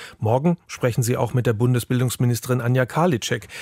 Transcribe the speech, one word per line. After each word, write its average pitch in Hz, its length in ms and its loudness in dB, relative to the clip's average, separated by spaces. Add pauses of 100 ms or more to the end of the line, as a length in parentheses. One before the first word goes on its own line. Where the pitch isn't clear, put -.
(180)
Morgen 135 480 2
sprechen - 360 -2
sie 120 140 0
auch 123 160 -2
mit 120 140 0
der 120 80 2
Bundesbildungsministerin 123 1080 0
Anja 127 240 2
Karliczek. 127 640 -2 (140)